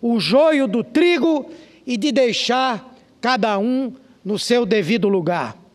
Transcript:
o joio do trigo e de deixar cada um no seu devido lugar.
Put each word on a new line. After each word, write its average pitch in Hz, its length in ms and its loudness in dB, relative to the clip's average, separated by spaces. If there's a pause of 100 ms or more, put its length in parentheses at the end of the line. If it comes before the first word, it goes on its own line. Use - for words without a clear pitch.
o 233 180 0
joio 269 480 2
do 214 160 -2
trigo 330 680 0 (380)
e 247 80 -4
de 277 160 -2
deixar 247 800 -2 (280)
cada 226 360 0
um 254 360 -2 (320)
no 196 120 -4
seu 240 280 0
devido 202 420 0
lugar. 170 500 -2 (180)